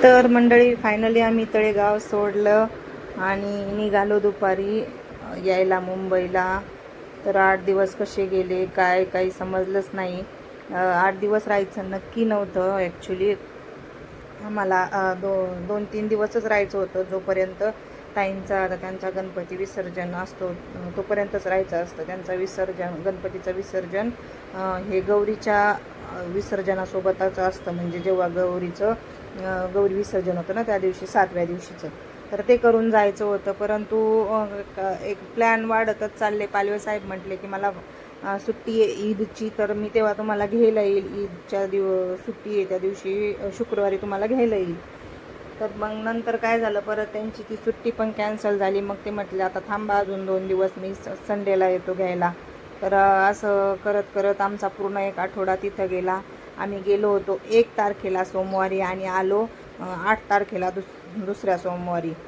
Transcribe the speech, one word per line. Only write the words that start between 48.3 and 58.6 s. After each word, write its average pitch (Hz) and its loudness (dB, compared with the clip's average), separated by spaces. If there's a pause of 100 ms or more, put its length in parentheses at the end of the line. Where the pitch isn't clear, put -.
झाली. 196 2
मग 202 -4
ते 208 -4
म्हटले, 190 -4
"आता 185 0 (100)
थांबा 214 0
अजून 196 0
दोन 190 0
दिवस, 190 2
मी 190 -8
स-, - -12
संडेला 196 2
येतो 185 0
घ्यायला." 180 0 (500)
तर, 196 2
अ, 196 6
असं 202 2 (100)
करत 208 2 (120)
करत 202 2
आमचा 202 -2
पूर्ण 196 -4
एक 196 -2
आठवडा 190 0
तिथं 196 -4
गेला. 185 -2 (380)
आम्ही 196 -6
गेलो 208 4
होतो 196 0 (100)
एक 233 6
तारखेला 196 0
सोमवारी 190 -2